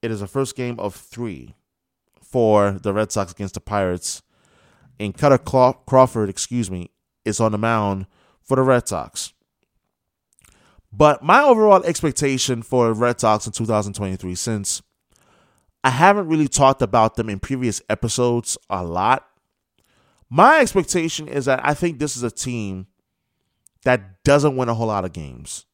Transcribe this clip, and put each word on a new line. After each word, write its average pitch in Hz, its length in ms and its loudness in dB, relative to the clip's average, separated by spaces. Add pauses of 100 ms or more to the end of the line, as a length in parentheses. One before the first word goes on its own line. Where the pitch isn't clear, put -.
it 117 100 -6
is 107 80 -6
the 101 80 -8
first 135 300 -6
game 120 200 -8
of 101 160 -6
three 95 600 -14 (680)
for 107 500 2
the 98 200 -4
Red 107 220 -2
Sox 95 180 -4
against 98 220 -10
the - 80 -10
Pirates. 92 600 -4 (800)
And 101 180 -8
Cutter 139 200 4
Claw-, 127 340 2
Crawford, 127 560 2
excuse 107 420 -6
me, 90 220 -10 (320)
is 107 160 -4
on 110 140 0
the 107 40 -4
mound 104 500 -2 (360)
for 135 140 0
the 131 40 2
Red 131 280 2
Sox. - 420 -10 (1600)
But 139 320 4
my 185 180 6
overall 214 440 6
expectation 135 760 -2
for 117 300 2
Red 120 300 0
Sox 107 260 2
in 107 60 -12
two 113 120 -4
thousand 107 280 -2
twenty-three, 95 420 -6
since 104 460 -6 (1000)
I 131 100 2
haven't 185 360 4
really 156 220 0
talked 135 320 4
about 110 340 2
them 110 140 -4
in 98 100 -8
previous 123 480 -6
episodes 120 680 -2 (120)
a 92 140 -4
lot, 92 420 -2 (1040)
my 247 300 6
expectation 170 680 -2
is 135 160 -4
that 127 180 0
I 143 100 0
think 156 260 -4
this 143 180 -4
is 120 60 -8
a 113 80 -4
team 101 560 -8 (960)
that 98 420 -2
doesn't 143 320 4
win 127 100 -2
a 117 60 -2
whole 113 140 -2
lot 101 180 -2
of 85 80 -10
games. 69 600 -16